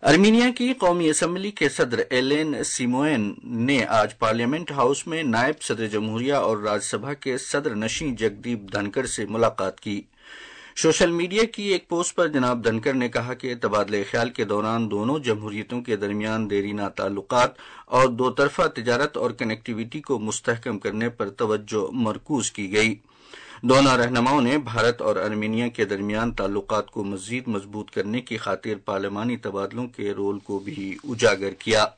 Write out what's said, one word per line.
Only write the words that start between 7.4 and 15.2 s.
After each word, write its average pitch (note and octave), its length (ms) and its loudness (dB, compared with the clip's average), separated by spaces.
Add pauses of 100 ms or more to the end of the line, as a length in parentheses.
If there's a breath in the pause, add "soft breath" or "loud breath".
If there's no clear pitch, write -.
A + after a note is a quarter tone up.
نشین A2+ 400 -2
جگدیپ G#2+ 440 -2 (140)
دھنکر G#2 340 -2
سے A2+ 200 -4
ملاقات G#2+ 540 0
کی۔ G2+ 220 -6 (760 loud breath)
سوشل D#3+ 340 4
میڈیا F3 340 2
کی A3 180 -6
ایک G3 260 -2
پوسٹ E3+ 280 -2
پر E3+ 120 4
جناب B2 360 2
دھنکر A2+ 280 2
نے B2 160 0
کہا A#2+ 260 -4
کہ B2 260 -6
تبادلہ G#2 360 0 (140)
خیال A#2+ 200 2
کے A#2+ 140 -2
دوران G#2+ 460 0
دونوں A2 280 0
جمہوریتوں G#2+ 640 -4